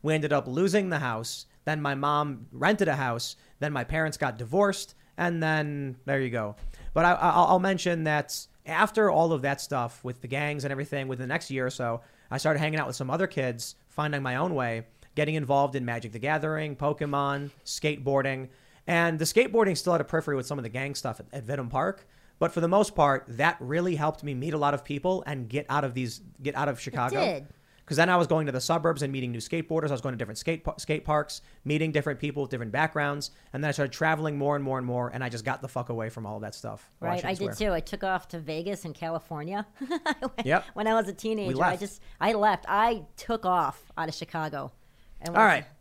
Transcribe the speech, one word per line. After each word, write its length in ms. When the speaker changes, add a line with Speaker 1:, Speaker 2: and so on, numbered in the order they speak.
Speaker 1:
we 140
ended 180
up 140
losing 440
the 100
house. 460
Then 180
my 140
mom 560
rented 340
a 100
house. 380
Then 140
my 100
parents 340
got 220
divorced. 560
And 240
then 640
there 160
you 100
go. 240
But 120
I, 100
I, 160
I'll 280
mention 460
that 420
after 460
all 220
of 100
that 180
stuff 440
with 160
the 80
gangs 360
and 60
everything, 380
within 200
the 60
next 160
year 160
or 40
so, 300
I 80
started 220
hanging 180
out 80
with 100
some 140
other 160
kids, 480
finding 340
my 140
own 180
way, 320
getting 180
involved 400
in 100
Magic 280
the 80
Gathering, 560
Pokemon, 760
skateboarding. 840
And 320
the 60
skateboarding 520
still 180
had 60
a 40
periphery 320
with 100
some 120
of 40
the 60
gang 260
stuff 260
at, 120
at 120
Vidham 240
Park. 380
But 120
for 80
the 80
most 280
part, 320
that 320
really 340
helped 300
me 100
meet 200
a 40
lot 160
of 100
people 420
and 220
get 200
out 160
of 100
these, 260
get 140
out 120
of 120
Chicago. 400
Speaker 2:
It 40
did. 120
Speaker 1:
'Cause 120
then 100
I 80
was 100
going 200
to 60
the 100
suburbs 400
and 100
meeting 180
new 100
skateboarders. 500
I 20
was 80
going 140
to 20
different 220
skate 260
pa-, 140
skate 260
parks, 380
meeting 260
different 260
people 240
with 80
different 220
backgrounds. 580
And 100
then 60
I 40
started 200
traveling 460
more 180
and 80
more 140
and 80
more, 260
and 100
I 60
just 160
got 160
the 80
fuck 220
away 180
from 160
all 160
that 140
stuff. 440
Speaker 2:
Right, 120
I 180
Speaker 1:
Washington 200
Speaker 2:
did 80
Speaker 1:
Square. 140
Speaker 2:
too. 40
I 60
took 220
off 260
to 120
Vegas 460
and 80
California. 800
<laughs> 160
I 320
went 240
Speaker 1:
Yep. 260
Speaker 2:
when 160
I 60
was 140
a 40
teenager. 420
Speaker 1:
We 80
Speaker 2:
I 80
Speaker 1:
left. 100
Speaker 2:
just, 200
I 120
left. 360
I 340
took 260
off 540
out 100
of 60
Chicago. 580
And 160
Speaker 1:
All 60
Speaker 2:
went 40
Speaker 1:
right. 180